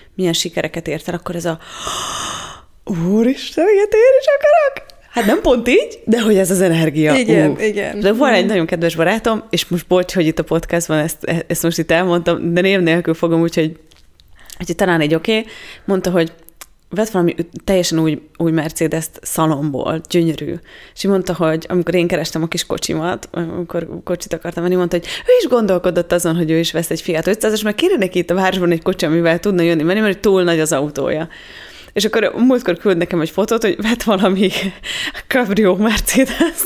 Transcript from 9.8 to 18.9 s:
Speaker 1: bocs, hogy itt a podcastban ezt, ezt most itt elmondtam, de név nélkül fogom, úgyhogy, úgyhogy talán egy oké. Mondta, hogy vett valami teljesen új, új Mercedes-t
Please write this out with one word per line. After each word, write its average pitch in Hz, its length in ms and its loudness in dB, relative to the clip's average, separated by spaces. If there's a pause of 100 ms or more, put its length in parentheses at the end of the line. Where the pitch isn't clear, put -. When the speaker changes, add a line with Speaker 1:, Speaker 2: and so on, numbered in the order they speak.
Speaker 1:
bocs, 180 260 2
hogy 175 120 2
itt 160 140 0
a 160 40 0
podcastban 165 540 -2
ezt, 151 260 -4 (240)
ezt - 160 -4
most 170 140 0
itt 165 140 -2
elmondtam, 170 600 0
de 180 80 2
név 190 180 2
nélkül 165 340 2
fogom, 165 280 0
úgyhogy, 165 380 -2 (800)
úgyhogy 175 160 -6
talán 175 260 2
egy 151 140 2
oké. 220 300 0 (400)
Mondta, 185 260 0
hogy 165 200 0 (580)
vett 214 200 -2
valami 175 260 0 (280)
teljesen 175 360 0
új, 156 220 0 (160)
új 165 140 0
Mercedes-t 160 720 -2